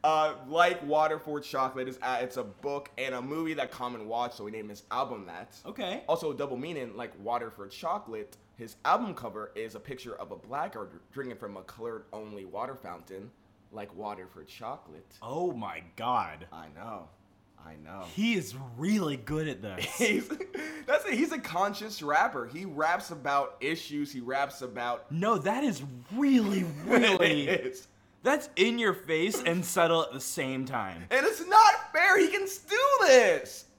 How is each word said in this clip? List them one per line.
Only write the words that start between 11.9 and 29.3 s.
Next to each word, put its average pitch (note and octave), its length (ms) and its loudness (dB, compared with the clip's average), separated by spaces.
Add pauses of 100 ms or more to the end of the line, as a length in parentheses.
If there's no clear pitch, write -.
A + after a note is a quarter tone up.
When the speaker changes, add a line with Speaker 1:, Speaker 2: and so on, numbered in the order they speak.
Speaker 1:
water G#2+ 320 -8
fountain, F#2+ 560 -14 (400)
like G#2 240 -14
water G2+ 320 -10
for F2 160 -20
chocolate. G#2 680 -14 (120)
Speaker 2:
Oh D#3+ 320 -4
my G2 280 -10 (140)
God. F#2 560 -2
Speaker 1:
I D#2+ 140 -18 (100)
know. F#2+ 320 -12 (580)
I D#2+ 120 -20
know. E2+ 260 -16 (100)
Speaker 2:
He A3+ 200 0
is F3 220 -4 (220)
really E3+ 380 0
good D3+ 320 -4
at G#2 140 -6
this. G#2+ 240 -8
Speaker 1:
<laughs> - 120 -8
He's, G#3 300 2 (580)
that's C#4+ 200 2
it. F#4 80 0
He's C#4+ 180 2
a D#4 80 -4
conscious G3+ 600 -2
rapper. D3 440 2
He D#3 200 -10
raps E3 460 -2
about C#3+ 500 0
issues. D3 500 -4
He C3+ 80 -8
raps C3+ 420 -2
about A#2+ 520 -6
Speaker 2:
No, G3+ 240 2
that G#3 260 0
is F#3 180 0 (320)
really, A3 520 4 (100)
Speaker 1:
<laughs> D#3 100 -10
Speaker 2:
really F3+ 600 6
Speaker 1:
It E3+ 200 2
is. - 200 -10 (340)
Speaker 2:
That's - 340 2
in A#3 240 4
your G#3 140 4
face E3 520 0